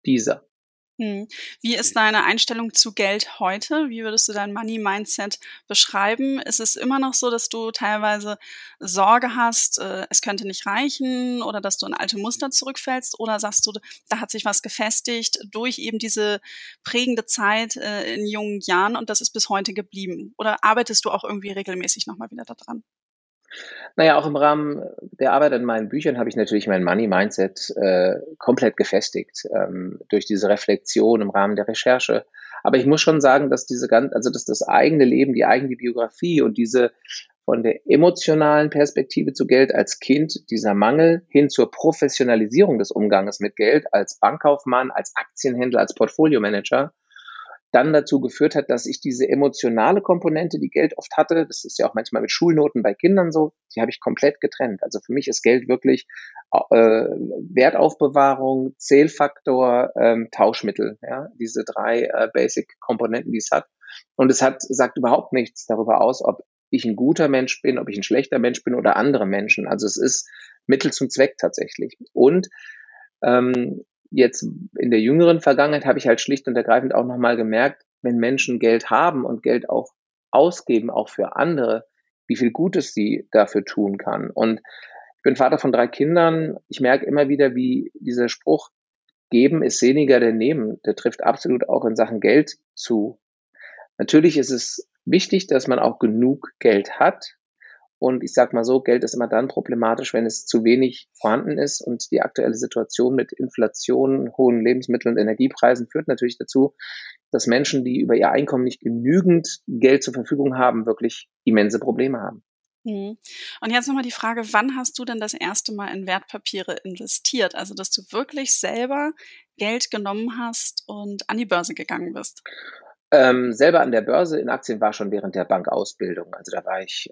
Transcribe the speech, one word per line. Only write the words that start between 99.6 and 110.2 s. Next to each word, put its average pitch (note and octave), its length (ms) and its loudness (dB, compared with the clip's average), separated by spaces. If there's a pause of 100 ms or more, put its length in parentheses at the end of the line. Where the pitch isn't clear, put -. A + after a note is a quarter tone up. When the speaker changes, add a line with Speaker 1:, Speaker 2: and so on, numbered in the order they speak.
Speaker 1:
wenn A2+ 100 0
es - 220 -6
zu A#2 160 0
wenig B2 500 2
vorhanden B2 460 -2
ist. C#3+ 220 -4
Und - 280 -8
die - 120 0
aktuelle A#2+ 340 -2
Situation B2 580 -2
mit B2+ 180 -2
Inflation, C3 1040 -2
hohen A#2+ 300 4
Lebensmittel- B2 460 0
und A2+ 80 0
Energiepreisen A#2+ 680 2
führt D#3+ 200 -6
natürlich A#2+ 320 -2
dazu, - 340 0 (560)
dass - 160 -2
Menschen, C3+ 400 0
die B2+ 140 -2
über A#2+ 160 2
ihr - 160 2
Einkommen C3 320 0
nicht B2 180 -4
genügend D#3+ 880 2
Geld C3 340 4
zur B2 140 -6
Verfügung C3+ 420 -2